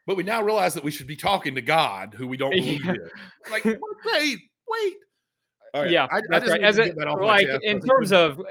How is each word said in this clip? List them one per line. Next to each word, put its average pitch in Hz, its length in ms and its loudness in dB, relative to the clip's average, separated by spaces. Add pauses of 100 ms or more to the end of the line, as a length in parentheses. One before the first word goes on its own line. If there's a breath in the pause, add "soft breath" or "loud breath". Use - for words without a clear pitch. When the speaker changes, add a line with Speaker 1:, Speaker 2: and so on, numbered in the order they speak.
Speaker 1:
but 190 80 0
we 185 60 -2
now 220 220 -2
realize 202 320 0
that 156 80 -8
we 147 80 -4
should 139 160 -12
be 151 80 -12
talking 175 400 -2
to 127 80 -6
God, 110 520 -2
who 127 120 -8
we 127 100 -6
don't 135 140 -2
Speaker 2:
<laughs> 175 280 0
Speaker 1:
believe 143 60 -8
Speaker 2:
Yeah. 185 60 -2
Speaker 1:
in. - 180 -6 (400 loud breath)
Like, 214 160 -4
wait, 302 720 -2 (300)
wait. 440 260 -4 (800)
All 143 80 -2
right. 143 80 0
Speaker 2:
Yeah, 160 220 4
Speaker 1:
I, 185 60 0
I 220 120 -2
Speaker 2:
that's 170 160 2
Speaker 1:
just 180 60 2
Speaker 2:
right. 170 100 2
Speaker 1:
wanted - 20 0
Speaker 2:
As 208 120 6
Speaker 1:
to 220 80 4
Speaker 2:
a, - 20 0
Speaker 1:
get 165 120 -4
that 151 100 -6
off 151 120 -2
my 196 60 0
Speaker 2:
like, 208 220 6
Speaker 1:
chest, 135 160 -2
Speaker 2:
in 208 160 0
Speaker 1:
but - 40 -10
we 254 60 0
Speaker 2:
terms 254 220 4
Speaker 1:
couldn't. 165 280 4
Speaker 2:
of, 185 120 -10